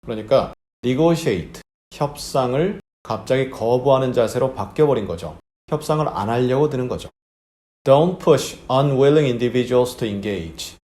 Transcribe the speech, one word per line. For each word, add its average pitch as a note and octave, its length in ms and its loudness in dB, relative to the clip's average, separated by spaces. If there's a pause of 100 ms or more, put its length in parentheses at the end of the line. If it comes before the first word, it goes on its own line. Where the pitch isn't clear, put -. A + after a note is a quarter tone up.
그러니까 A2 480 0 (320)
negotiate, B2+ 760 0 (320)
협상을 C#3+ 840 -2 (240)
갑자기 C3 460 -2
거부하는 B2+ 640 0
자세로 B2 400 0
바뀌어버린 A#2 540 0
거죠. E2+ 300 -10 (320)
협상을 D3+ 380 -2
안 G2+ 220 -4
하려고 B2+ 400 2
드는 B2+ 180 -4
거죠. E2+ 220 -8 (760)
Don't D#3+ 360 4
push - 400 2 (100)
unwilling C#3 600 4
individuals B2 680 0
to A#2+ 100 -4
engage. G2 800 -8